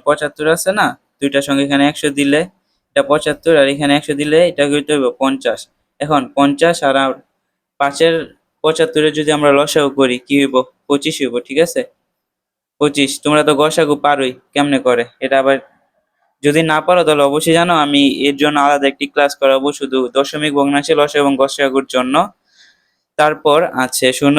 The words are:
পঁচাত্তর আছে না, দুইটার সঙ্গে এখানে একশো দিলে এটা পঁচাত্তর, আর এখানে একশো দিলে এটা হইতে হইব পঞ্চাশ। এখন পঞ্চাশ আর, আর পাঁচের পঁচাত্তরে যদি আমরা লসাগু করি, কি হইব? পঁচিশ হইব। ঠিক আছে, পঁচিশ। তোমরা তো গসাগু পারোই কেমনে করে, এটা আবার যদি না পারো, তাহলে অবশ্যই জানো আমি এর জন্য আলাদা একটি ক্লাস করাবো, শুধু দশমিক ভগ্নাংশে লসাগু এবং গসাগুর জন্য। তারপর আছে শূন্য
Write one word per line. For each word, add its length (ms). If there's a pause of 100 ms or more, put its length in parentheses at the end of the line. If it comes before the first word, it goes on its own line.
পঁচাত্তর 440
আছে 240
না, 140 (300)
দুইটার 300
সঙ্গে 180
এখানে 220
একশো 240
দিলে 300 (440)
এটা 240
পঁচাত্তর, 480
আর 120
এখানে 260
একশো 200
দিলে 240 (120)
এটা 160
হইতে 260
হইব 140 (160)
পঞ্চাশ। 380 (400)
এখন 220 (120)
পঞ্চাশ 480
আর, 140
আর 140 (720)
পাঁচের 340 (500)
পঁচাত্তরে 440 (100)
যদি 140
আমরা 200
লসাগু 460
করি, 260
কি 140
হইব? 160 (340)
পঁচিশ 300
হইব। 160 (100)
ঠিক 220
আছে, 140 (1000)
পঁচিশ। 300 (120)
তোমরা 220
তো 100
গসাগু 400 (100)
পারোই 280 (180)
কেমনে 360
করে, 180 (160)
এটা 220
আবার 140 (840)
যদি 200
না 240
পারো, 180
তাহলে 180
অবশ্যই 360
জানো 160 (100)
আমি 180 (260)
এর 80
জন্য 240
আলাদা 280
একটি 180
ক্লাস 340
করাবো, 320
শুধু 260 (160)
দশমিক 400
ভগ্নাংশে 400
লসাগু 280
এবং 140
গসাগুর 520
জন্য। 260 (1040)
তারপর 400 (240)
আছে 300
শূন্য 260